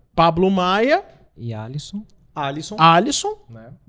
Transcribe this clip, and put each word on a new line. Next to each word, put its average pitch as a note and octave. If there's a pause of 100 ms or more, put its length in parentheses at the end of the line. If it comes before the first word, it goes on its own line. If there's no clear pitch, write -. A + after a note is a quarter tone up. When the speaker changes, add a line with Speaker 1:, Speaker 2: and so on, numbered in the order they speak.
(140)
Speaker 1:
Pablo E3+
Maia. G#3 (320)
Speaker 2:
E A#2
Alisson. C3+ (300)
Speaker 3:
Alisson. D3
Speaker 1:
Alisson. G#3+ (120)
Speaker 2:
Né? A2+ (160)